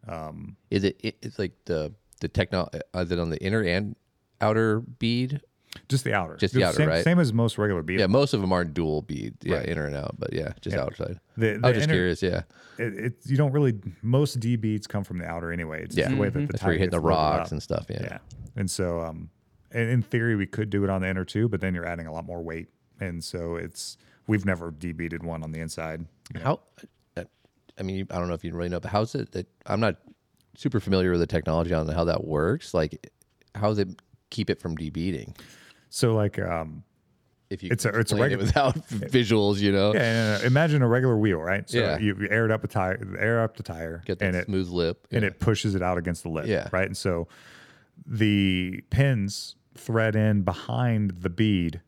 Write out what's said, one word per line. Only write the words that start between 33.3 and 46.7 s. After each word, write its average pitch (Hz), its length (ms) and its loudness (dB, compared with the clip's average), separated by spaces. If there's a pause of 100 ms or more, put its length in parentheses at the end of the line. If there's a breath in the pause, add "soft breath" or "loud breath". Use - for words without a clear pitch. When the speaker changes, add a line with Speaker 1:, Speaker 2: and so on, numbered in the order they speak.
Speaker 2:
how 104 140 0
does 107 120 2
it 92 220 -2 (280)
keep - 200 -4
it 95 120 -2
from 82 160 -6
D-beading? 80 580 -6 (540 loud breath)
Speaker 1:
So, 117 260 2
like, 104 240 0
um, 80 440 -6 (680)
Speaker 2:
If 95 140 -10
you 92 80 -8
Speaker 1:
it's 117 140 -2
a, 113 40 2
it's 110 240 0
a - 20 0
Speaker 2:
explain 123 160 4
it - 40 0
Speaker 1:
regu- 98 80 -2
Speaker 2:
without 131 320 4
<laughs> - 120 -10
visuals, 104 720 2
you 101 140 4
know? 101 200 4
Speaker 1:
Yeah, 107 60 2 (140)
no, 113 220 2
no, 98 40 -2
no. 107 80 -2
Imagine 147 340 4
a 123 60 4
regular 123 300 4
wheel, 104 220 4
right? 92 300 -2
So 120 100 0
Speaker 2:
Yeah. 85 200 2
Speaker 1:
you, 104 200 0
you 101 100 -4
air 113 160 4
it 110 60 2
up 110 120 0
a 104 40 -6
tire, 95 320 -2 (200)
air 113 240 2
up 110 140 -4
the - 60 -10
tire, 82 420 -8
Speaker 2:
Get 95 140 -4
that 104 60 2
Speaker 1:
and 90 120 2
it 87 80 -2
Speaker 2:
smooth 95 240 0
lip, 87 420 -2
Speaker 1:
and 123 120 2
Speaker 2:
yeah. 101 60 2
Speaker 1:
it - 100 -12
pushes 104 360 2
it 92 60 0
out 90 160 2
against 85 260 -4
the 85 60 -6
lip, 80 180 -4
Speaker 2:
Yeah. 104 240 0